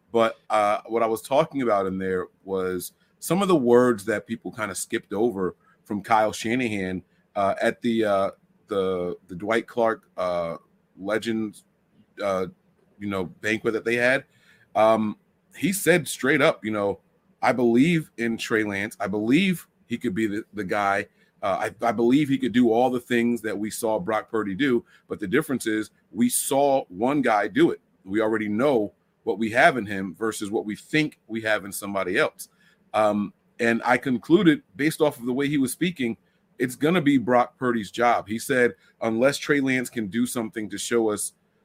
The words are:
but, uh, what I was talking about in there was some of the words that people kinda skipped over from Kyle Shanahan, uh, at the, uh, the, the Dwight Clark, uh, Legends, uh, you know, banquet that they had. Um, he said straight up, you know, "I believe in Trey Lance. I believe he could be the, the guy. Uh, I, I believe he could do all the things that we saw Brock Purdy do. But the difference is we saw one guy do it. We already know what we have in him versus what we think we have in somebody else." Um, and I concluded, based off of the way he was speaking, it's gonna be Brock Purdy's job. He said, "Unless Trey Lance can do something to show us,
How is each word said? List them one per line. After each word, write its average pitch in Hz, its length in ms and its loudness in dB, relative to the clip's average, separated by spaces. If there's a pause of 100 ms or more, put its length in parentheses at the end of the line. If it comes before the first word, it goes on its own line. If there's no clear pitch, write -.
(120)
but, 113 240 2 (160)
uh, 104 340 2
what 113 160 0
I 113 60 2
was 110 160 -2
talking 139 400 0
about 101 240 2
in 95 100 -4
there 92 300 -2 (160)
was 92 480 -4 (260)
some 180 240 -2
of 196 60 -2
the 185 80 4
words 120 500 4
that 107 220 -2
people 113 240 -10
kinda 101 240 -6
skipped - 380 -8
over 98 420 0 (300)
from 104 180 -6
Kyle 110 280 4
Shanahan, 107 680 -4 (340)
uh, 98 240 0
at 113 220 0
the, 113 240 0
uh, 98 260 0 (360)
the, 92 500 -2 (100)
the 95 80 -12
Dwight 107 300 -2
Clark, 110 380 0 (140)
uh, 87 400 -4 (420)
Legends, 107 640 -4 (580)
uh, 95 240 0 (540)
you 101 100 -12
know, 95 160 -4
banquet 107 480 -2
that 107 100 -4
they 117 120 0
had. 123 280 2 (520)
Um, 110 420 4 (400)
he 190 160 -2
said 180 340 2
straight 139 340 0
up, 151 220 2
you 110 80 -4
know, 101 280 -2 (420)
"I 117 100 2
believe 127 640 4
in 113 200 -2
Trey 110 260 0
Lance. 101 340 -6
I 104 100 -6
believe 135 600 0 (200)
he 120 100 -6
could 110 180 -4
be 110 100 -2
the, 104 280 -6
the 101 100 -8
guy. 101 440 0 (340)
Uh, 104 280 -2 (120)
I, 117 60 0
I 117 40 2
believe 127 380 4
he 135 80 0
could 123 160 -2
do 120 180 4
all 123 180 2
the 123 120 -4
things 117 400 0
that 107 160 -6
we 107 120 -4
saw 110 300 -2
Brock 104 320 -4
Purdy 101 240 -2
do. 123 300 0 (240)
But 87 100 -10
the 101 80 -6
difference 127 400 0
is 107 220 -2 (220)
we 120 180 2
saw 139 580 0
one 127 340 0
guy 107 280 2
do 120 220 4
it. - 100 -8 (240)
We 101 160 0
already 107 260 0
know 110 460 0 (300)
what 107 140 -2
we 110 140 -2
have 139 240 4
in 110 100 -4
him 98 300 -6
versus 107 340 -6
what 104 160 -4
we 104 120 -8
think 151 500 -4
we 110 140 -8
have 107 240 0
in 98 80 -14
somebody 98 440 -4
else." - 300 -2 (460)
Um, 104 400 2 (260)
and 117 240 2
I 123 140 2
concluded, 147 640 2 (160)
based 156 240 -2
off 139 180 0
of 117 60 -10
the 127 80 -2
way 139 160 -2
he 151 80 0
was 131 160 0
speaking, 139 420 -2 (420)
it's 123 180 -4
gonna 165 260 2
be 143 160 4
Brock 123 400 2
Purdy's 120 340 -2
job. 110 380 0
He 113 100 -4
said, 123 360 2 (260)
"Unless 117 380 0
Trey 147 200 0
Lance 131 300 -2
can 110 180 -6
do 120 180 -2
something 110 440 -6
to 101 80 -10
show 113 320 0
us, 104 240 -4 (320)